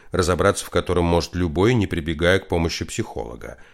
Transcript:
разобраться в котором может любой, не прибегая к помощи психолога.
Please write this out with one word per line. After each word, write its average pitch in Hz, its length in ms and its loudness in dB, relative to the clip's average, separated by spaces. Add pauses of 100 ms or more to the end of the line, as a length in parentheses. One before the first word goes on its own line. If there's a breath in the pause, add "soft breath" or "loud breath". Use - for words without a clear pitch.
(100 loud breath)
разобраться 87 540 2
в - 60 -16
котором 87 340 0
может 85 300 2
любой, 90 380 2
не 107 140 2
прибегая 85 520 2
к - 100 -10
помощи 85 360 0
психолога. 58 720 -8 (180 soft breath)